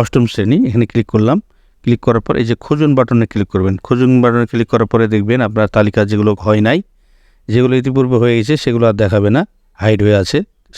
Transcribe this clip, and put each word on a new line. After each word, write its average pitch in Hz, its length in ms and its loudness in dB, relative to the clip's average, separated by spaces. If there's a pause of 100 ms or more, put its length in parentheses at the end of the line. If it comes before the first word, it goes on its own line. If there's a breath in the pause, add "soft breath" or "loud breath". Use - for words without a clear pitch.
অষ্টম 120 320 0
শ্রেণী, 110 240 0 (120)
এখানে 117 220 0
ক্লিক 113 240 -4
করলাম। 110 240 0 (460)
ক্লিক 120 220 0
করার 117 200 0
পর - 140 -2
এই 117 100 -2
যে 117 40 -2 (100)
খুঁজুন 151 340 0
বাটনে 117 340 2
ক্লিক 101 220 -4
করবেন। 95 200 0 (120)
খুঁজুন 127 240 2 (120)
বাটনে 120 280 0
ক্লিক 117 220 -2
করার 113 200 0
পরে 113 120 2 (100)
দেখবেন 107 240 0 (100)
আপনার 107 180 -2 (100)
তালিকা 107 240 2 (100)
যেগুলো 104 200 0 (140)
হয় 107 240 2
নাই, 151 100 0 (720)
যেগুলো 123 320 2
ইতিপূর্বে 131 420 0
হয়ে 120 160 2
গেছে 113 160 -2 (100)
সেগুলো 117 260 0
আর 101 120 -2
দেখাবে 101 340 0
না, 165 60 0 (360)
হাইড 104 260 0
হয়ে 104 180 4
আছে 139 160 -4 (400)